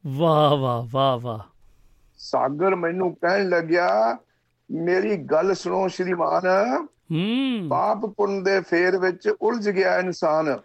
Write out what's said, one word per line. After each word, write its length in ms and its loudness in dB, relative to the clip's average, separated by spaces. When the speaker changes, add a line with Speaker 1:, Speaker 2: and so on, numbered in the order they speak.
Speaker 1:
ਵਾਹ, 500 4
ਵਾਹ, 340 -2
ਵਾਹ, 260 2
ਵਾਹ। 220 -8
Speaker 2:
ਸਾਗਰ 580 -2
ਮੈਨੂੰ 400 -2
ਕਹਿਣ 340 0
ਲੱਗਿਆ, 680 2
"ਮੇਰੀ 460 0
ਗੱਲ 360 0
ਸੁਣੋ 340 -2
ਸ਼੍ਰੀਮਾਨ, 560 -2
Speaker 1:
ਹੂੰ। 580 -2
Speaker 2:
ਪਾਪ 360 0
ਪੁੰਨ 380 -2
ਦੇ 180 2
ਫੇਰ 360 2
ਵਿੱਚ 440 0
ਉਲਝ 280 0
ਗਿਆ 300 2
ਇਨਸਾਨ।" 640 0